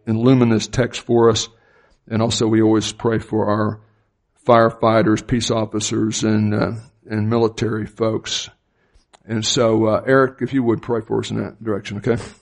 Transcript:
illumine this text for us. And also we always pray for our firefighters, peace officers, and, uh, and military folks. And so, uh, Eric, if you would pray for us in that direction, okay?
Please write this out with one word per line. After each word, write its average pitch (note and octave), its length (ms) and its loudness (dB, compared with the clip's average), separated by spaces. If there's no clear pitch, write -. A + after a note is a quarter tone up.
illumine A#2+ 420 4
this A2 180 0
text - 340 -4
for A#2 300 4
us. - 180 0
And A2 120 -2
also A#2 280 0
we A2 120 4
always A2 320 2
pray A2+ 260 -2
for G#2 280 -4
our G#2+ 340 -2
firefighters, A2+ 800 2
peace A#2+ 240 -2
officers, A2 760 -4
and, G#2+ 300 2
uh, - 180 -2
and G#2+ 220 -4
military A2 560 -2
folks. - 640 -6
And A2 220 -4
so, A2+ 400 2
uh, G#2+ 200 0
Eric, C3 340 2
if B2 120 -6
you C3 120 0
would A2+ 180 0
pray A2+ 200 -4
for A2 180 -4
us G#2+ 100 -8
in A2+ 60 -6
that G#2+ 260 -8
direction, G#2 360 -6
okay? A2+ 220 -2